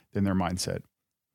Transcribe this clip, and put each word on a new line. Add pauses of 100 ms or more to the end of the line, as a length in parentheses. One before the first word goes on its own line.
(140)
than
their
mindset. (520)